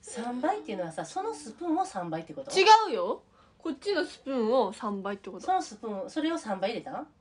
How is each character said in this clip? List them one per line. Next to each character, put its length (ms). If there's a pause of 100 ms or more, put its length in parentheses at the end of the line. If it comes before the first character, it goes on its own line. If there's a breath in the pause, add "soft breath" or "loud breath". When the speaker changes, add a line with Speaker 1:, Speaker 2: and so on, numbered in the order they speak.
Speaker 1:
三 400
倍 180
っ 20
て 120
い 20
う 20
の 80
は 60
さ、 120
そ 200
の 100
ス 200
プ 120
ー 20
ン 100
を 80
三 240
倍 120
っ 40
て 80
こ 100
と？ 80
Speaker 2:
違 120 (260)
う 40
よ。 300 (340 soft breath)
こ 140
っ 80
ち 140
の 120
ス 140
プ 100
ー 60
ン 160
を 220
三 280
倍 140
っ 20
て 120
こ 100
と。 60
Speaker 1:
そ 80
の 80
ス 160
プ 100
ー 180
ン、 40
そ 120
れ 100
を 60
三 220
倍 120
入 80
れ 60
た 60
ん？ 160 (140)